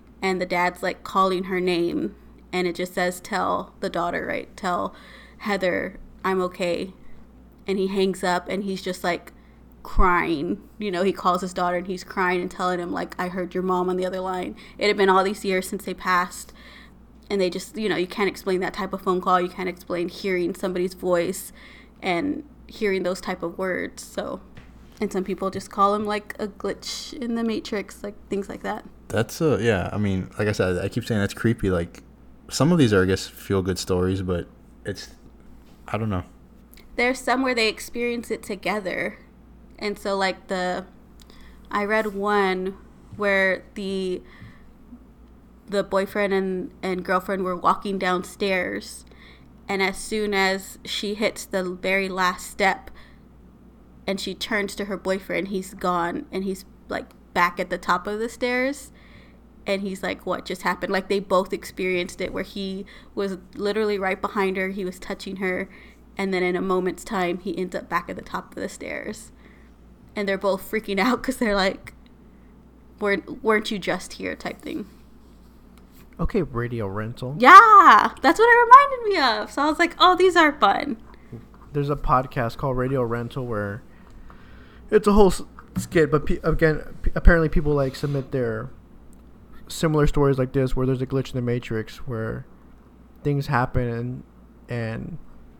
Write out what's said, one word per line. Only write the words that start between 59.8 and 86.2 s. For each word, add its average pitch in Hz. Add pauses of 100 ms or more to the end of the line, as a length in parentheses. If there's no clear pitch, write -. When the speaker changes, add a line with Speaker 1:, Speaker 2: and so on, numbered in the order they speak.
Speaker 1:
he's 190
like, 190
"What 180
just 185
happened?" 180
Like, 190
they 196
both 190
experienced 185
it, 185
where 190
he 190 (280)
was 190 (180)
literally 208
right 190
behind 190
her, 190
he 190
was 180
touching 190
her, 185 (500)
and 196
then 180
in 180
a 175
moment's 185
time, 180
he -
ends 185
up -
back 170
at 185
the 190
top -
of -
the 190
stairs. - (800)
And 208
they're 196
both 190
freaking 208
out 240
'cause 254
they're 214
like, 190 (1080)
"Weren't, -
weren't 214
you 214
just 175
here?" -
type -
thing. 214 (1300)
Speaker 3:
Okay, 185
Radio 120
Rental. 113
Speaker 1:
Yeah, 330
that's 311
what 453
it 480
reminded 494
me 359 (220)
of. 233
So 285
I -
was 302
like, 339
"Oh, 359
these 359
are 302
fun." - (760)
Speaker 3:
There's 143
a 143
podcast 127
called 131
Radio 127
Rental 120
where 104 (1080)
it's -
a 208
whole 202
s-, - (360)
skit, 156
but 147